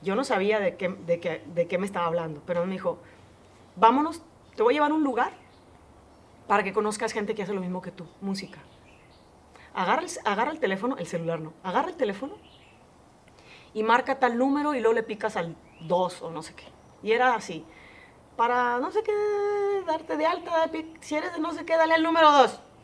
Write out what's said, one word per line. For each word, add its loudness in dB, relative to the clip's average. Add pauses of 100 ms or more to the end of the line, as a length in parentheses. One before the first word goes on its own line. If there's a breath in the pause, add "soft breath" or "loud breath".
yo -2
no 2
sabía 0
de -2
qué, -4
de -4
qué, -6 (100)
de 0
qué -2
me -2
estaba -2
hablando, -4
pero -2
me -4
dijo, -4 (800 soft breath)
"Vámonos, 4 (340)
te 0
voy 6
a 0
llevar 4
a 0
un 2
lugar 0 (1120)
para 2
que -4
conozcas -2
gente -4
que -4
hace -6
lo -2
mismo -6
que -12
tú, -16 (160)
música. -8 (1160 soft breath)
Agarra 0
el, -8 (140)
agarra 0
el -8
teléfono", -2
el -8
celular -4
no, -12 (120)
"agarra 0
el -10
teléfono -4 (1400 soft breath)
y -2
marca 2
tal 2
número 2
y -2
luego 4
le 0
picas -6
al -4 (260)
dos 0
o -10
no -10
sé -14
qué". -20 (360)
Y 0
era 4
así, -8 (720 soft breath)
"Para 2
no -4
sé 0
qué, -2 (760)
darte -2
de 0
alta, 0
pi-, -10
si -6
eres -4
de -6
no -4
sé -8
qué, 0
dale 4
al 4
número 6
dos". 6 (240)